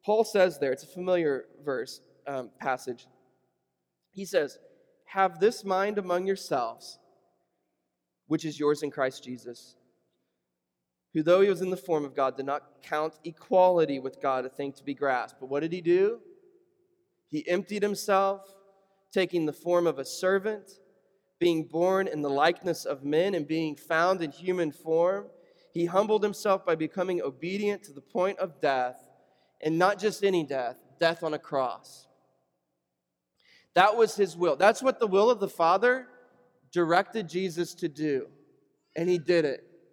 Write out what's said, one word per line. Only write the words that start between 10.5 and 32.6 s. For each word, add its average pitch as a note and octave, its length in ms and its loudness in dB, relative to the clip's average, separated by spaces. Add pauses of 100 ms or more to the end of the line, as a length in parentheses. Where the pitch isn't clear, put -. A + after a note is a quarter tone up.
who, D#3 80 0
though F3+ 200 6
he G3+ 80 6
was F3+ 120 0
in F3 80 -2
the F#3 80 -4
form D#3 260 -2
of C3 120 -12
God, C3 200 0
did C3+ 100 -8
not - 360 -8
count D#3 420 -4
equality E3+ 760 4
with B2+ 200 -8
God C3 260 0
a C3 40 -10
thing C#3 240 -8
to - 100 -20
be C#3 120 -6
grasped." B2+ 440 -2
But C3 100 -14
what C#3+ 100 -2
did D#3+ 120 -4
he F3+ 100 -6
do? F#3+ 380 2 (1120)
He D3+ 180 -6
emptied F#3+ 360 -2
himself, G3 760 0 (540)
taking F3 340 0
the C#3+ 80 -2
form F3 340 0
of C#3 120 -2
a C3+ 60 -8
servant, G3 760 -2 (580)
being E3+ 240 2
born F3+ 440 0
in D3+ 140 -6
the C#3+ 80 -4
likeness E3 560 0
of C#3 200 -8
men, F3 300 0
and D3 120 -4
being D#3+ 280 -2
found F3 460 0
in D3+ 100 -6
human F3 400 -2
form, F3 580 -2 (420)
he E3+ 140 -2
humbled G3+ 380 2
himself G3 420 0
by E3 100 0
becoming F3 460 -4
obedient F#3+ 640 -4
to C#3+ 100 -20
the C3+ 80 -18
point F#3 380 -4
of F3 200 -8
death, B2+ 480 -2 (540)
and D#3+ 160 0
not G3 220 2
just G3+ 260 -2
any F3+ 180 2
death, B2+ 340 -6 (220)
death E3+ 240 0
on D#3 100 -4
a D3 60 -6
cross. - 680 -6 (1700)